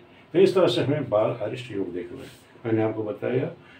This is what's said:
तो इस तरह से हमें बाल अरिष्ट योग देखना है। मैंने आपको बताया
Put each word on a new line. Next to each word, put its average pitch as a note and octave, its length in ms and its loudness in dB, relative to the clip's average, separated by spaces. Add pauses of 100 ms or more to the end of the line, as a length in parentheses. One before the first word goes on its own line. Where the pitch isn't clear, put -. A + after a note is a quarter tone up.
(340)
तो E3 40 4
इस F#3+ 160 6
तरह F3 120 6
से B2+ 140 0
हमें C#3 280 0
बाल G#2+ 220 2
अरिष्ट B2 420 -8
योग F#2 200 -6
देखना F2 260 -10
है। - 300 -20 (180)
मैंने A2+ 160 2
आपको A2 200 -2
बताया A#2 420 -2 (360)